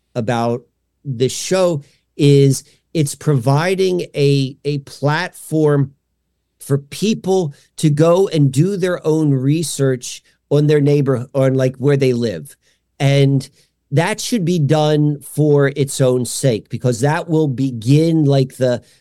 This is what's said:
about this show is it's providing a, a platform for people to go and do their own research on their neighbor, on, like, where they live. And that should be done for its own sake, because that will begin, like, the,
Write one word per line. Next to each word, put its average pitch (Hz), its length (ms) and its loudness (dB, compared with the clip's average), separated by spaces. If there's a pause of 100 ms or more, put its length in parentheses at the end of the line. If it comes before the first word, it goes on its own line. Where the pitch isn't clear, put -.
(160)
about 117 500 -4 (400)
this 127 260 -2
show 175 520 -2 (340)
is 139 460 4 (300)
it's 151 200 -2
providing 165 880 0 (120)
a, 139 480 0
a 147 160 -4
platform 147 1120 -2 (680)
for 139 180 -4
people 185 760 -2 (220)
to 156 140 0
go 170 400 4
and 143 240 2
do 180 240 0
their 180 280 -4
own 156 260 0
research 135 920 -2 (260)
on 147 180 2
their 151 120 4
neighbor, 139 540 0
on, 135 220 0
like, 131 200 0
where 139 220 0
they 131 160 2
live. 104 420 -6 (420)
And 139 520 2 (420)
that 175 300 -2
should 208 240 -4
be 175 140 0
done 151 600 0
for 143 560 0
its 139 240 -4
own 127 240 2
sake, 117 460 -4
because 123 320 -4
that 160 260 -2
will 156 220 0
begin, 135 760 0
like, 139 320 0
the, 123 260 -2 (200)